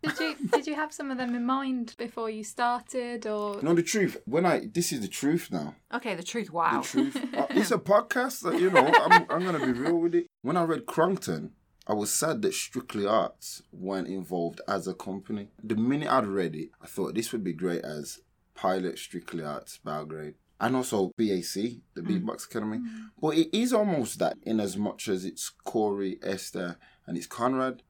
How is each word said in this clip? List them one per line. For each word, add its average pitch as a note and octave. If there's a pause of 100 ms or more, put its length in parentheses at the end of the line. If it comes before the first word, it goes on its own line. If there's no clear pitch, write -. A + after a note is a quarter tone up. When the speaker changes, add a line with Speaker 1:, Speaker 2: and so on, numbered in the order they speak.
Speaker 1:
Did D#4
you, D#4+ (180)
did D4
you D4+
have D4+
some C#4+
of B3+
them B3
in A#3+
mind C4
before A#3
you A3
started, A#3+
or? G#3
Speaker 2:
No, D#3+
the E3+
truth. F#3+ (100)
When D#3+
I, D#3
this E3+
is B2+
the F#2+
truth D3+
now. D2+ (180)
Speaker 3:
Okay, A#3
the E3
truth. G#3+
Wow. D#3+
Speaker 2:
The -
truth. C#4 (140)
Speaker 3:
<laughs> B3
Speaker 2:
Uh, -
it's A3
a G#3+
podcast, A#3
that, -
you F#4+
know, A#4+
I'm, -
I'm F3
gonna E4
be B2+
real D3+
with E3+
it. E3+ (140)
When C#3+
I E3+
read E3
Crankton, D#3+ (360)
I G2+
was G#2
sad D3+
that G2
Strictly -
Arts - (120)
weren't F#2+
involved F2
as F#2+
a F#2
company. G2+ (140)
The G#2+
minute C3+
I'd B2+
read F2+
it, D#2 (120)
I -
thought F2
this A2+
would A2
be F2+
great E2+
as D2 (360)
pilot F#2
Strictly E2+
Arts -
Belgrade. D#2 (260)
And B2
also G#2+
B A2
A F#2
C, A2+ (120)
the -
Speaker 3:
Mm. E2+ (180)
Speaker 2:
Beatbox -
Academy. G#2+
Speaker 1:
Mm. - (120)
Speaker 2:
But D#3
it D#3+
is B3
almost F3+
that, -
in A2
as F#2+
much G#2
as F#2
it's - (160)
Corey, G2+
Esther, F2+ (280)
and F2
it's E2+
Conrad. C3